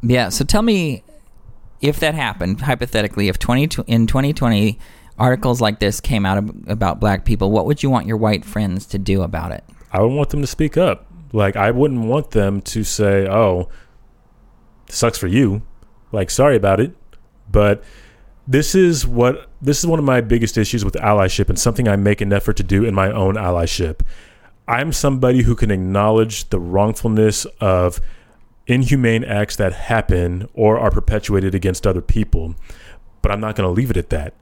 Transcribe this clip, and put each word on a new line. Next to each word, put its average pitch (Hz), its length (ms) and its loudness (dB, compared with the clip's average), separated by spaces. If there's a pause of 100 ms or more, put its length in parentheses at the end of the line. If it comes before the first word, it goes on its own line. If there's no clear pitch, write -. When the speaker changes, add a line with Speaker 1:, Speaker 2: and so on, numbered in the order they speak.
Speaker 1:
Yeah, 120 280 2
so - 160 -2
tell 208 160 2
me, 185 420 0 (760)
if 143 180 0
that 156 160 0
happened, 104 460 -4
hypothetically, 117 640 -2
if 92 120 -2
twenty, 135 280 0 (200)
in 113 200 2
twenty 139 260 0
twenty, 110 460 0 (380)
articles 120 440 0
like 107 180 0
this 98 220 0
came 104 240 0
out 95 120 2
ab-, - 300 -6
about 98 320 -2
black 101 260 0
people, - 260 2
what 104 140 2
would 143 180 -2
you 139 60 0
want 123 180 0
your 110 100 -2
white 107 280 0
friends 95 420 -4
to 101 120 -8
do 98 220 0
about 82 300 -6
it? - 120 -12 (280)
Speaker 2:
I 92 100 0
would 117 100 2
want 143 180 -2
them 147 120 -2
to 139 60 -4
speak - 300 -2
up. 160 280 0 (260)
Like, 101 240 0
I 104 160 2
wouldn't 127 340 0
want 139 260 -2
them 101 300 0
to - 220 -6
say, 98 440 0
"Oh, 95 420 2 (1200)
sucks - 280 -2
for 98 100 -6
you. 107 340 2 (500)
Like, 101 180 -4
sorry 139 260 4
about 98 240 2
it." 147 160 0 (560)
But 104 320 2 (640)
this 139 280 0
is 170 320 4
what, 123 420 0 (120)
this 143 180 0
is - 80 -2
one 160 120 2
of 143 60 0
my 127 160 2
biggest 117 360 0
issues 107 280 0
with 95 100 -2
allyship 104 540 2
and - 80 2
something 120 300 0
I 101 80 2
make 101 260 2
an 101 120 -2
effort 101 240 0
to 98 60 0
do 98 220 2
in 110 80 -2
my 95 180 0
own 98 240 0
allyship. 87 640 -2 (680)
I'm 135 240 -2
somebody 127 520 2
who 117 120 4
can 104 160 0
acknowledge 104 760 0
the 98 100 0
wrongfulness 107 840 0 (140)
of 90 400 0 (680)
inhumane 123 560 2
acts 104 320 -4
that 92 180 0
happen 90 800 -2
or 110 260 4
are 113 120 2
perpetuated 98 640 0
against 92 320 -2
other 92 160 0
people, 82 540 0 (680)
but 104 100 0
I'm 104 80 -2
not 107 160 -6
gonna 95 160 0
leave 120 200 0
it - 60 0
at 85 120 -4
that. 76 320 -6